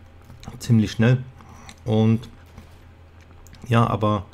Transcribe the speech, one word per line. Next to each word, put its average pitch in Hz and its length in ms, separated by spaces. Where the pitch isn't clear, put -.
ziemlich 110 320
schnell. 127 320
Und 110 440
ja, 117 180
aber 107 480